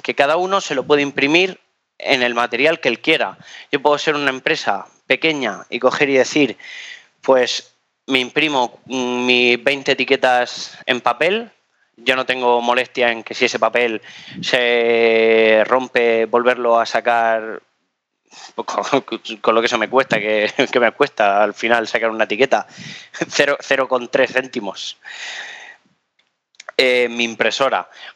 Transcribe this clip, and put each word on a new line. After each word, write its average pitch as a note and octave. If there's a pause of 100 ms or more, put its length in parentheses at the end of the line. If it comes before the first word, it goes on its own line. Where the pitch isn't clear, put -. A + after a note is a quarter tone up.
que B2
cada C#3+
uno F#3
se D3+
lo B2+
puede E3
imprimir D3 (380)
en B2+
el A#2+
material A#2+
que C3+
él A#2
quiera. B2 (340)
Yo C#3+
puedo D3
ser D3+
una C#3+
empresa B2+ (220)
pequeña C3
y A#2+
coger B2+
y C#3
decir, C3 (640)
"Pues B2+ (320)
me C3+
imprimo, C3+
mm, B2
mis B2
veinte C#3
etiquetas B2+
en B2
papel". F#3+ (460)
Yo B2
no C3
tengo B2
molestia A#2+
en A2+
que -
si B2+
ese B2
papel A2+ (400)
se A2+
rompe, A#2
volverlo A#2+
a A#2
sacar, A2+ (920)
pues, -
con, B2 (380)
con A2
lo A#2
que A#2
eso B2
me G#2+
cuesta, B2
que, G#2+
<laughs> -
que B2+
me A2+
cuesta G#2
al G#2
final A#2
sacar A2+
una A2
etiqueta, A2 (280)
<laughs> -
cero, C#3+
cero C3+
con B2
tres B2+
céntimos. A#2+ (1800)
Eh, B2
mi A#2+
impresora, A2+ (260)